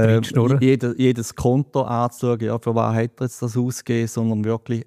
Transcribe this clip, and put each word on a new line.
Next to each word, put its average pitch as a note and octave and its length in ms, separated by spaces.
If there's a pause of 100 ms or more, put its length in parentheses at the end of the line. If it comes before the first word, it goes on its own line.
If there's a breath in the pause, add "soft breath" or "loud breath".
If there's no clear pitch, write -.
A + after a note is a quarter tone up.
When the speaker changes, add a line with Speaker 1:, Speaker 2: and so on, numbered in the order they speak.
(140)
Speaker 1:
Reinschnurren. A#2+ 460
Speaker 2:
jede-, B2+ 380
jedes B2 360
Konto C3+ 480
anzuschauen, A#2+ 580
ja, A2+ 180
für A#2 160
was A2+ 220
hat A#2 240
er C3 60
jetzt - 140
das A#2 160
ausgegeben, A#2+ 520
sondern A2+ 360
wirklich, A2+ 420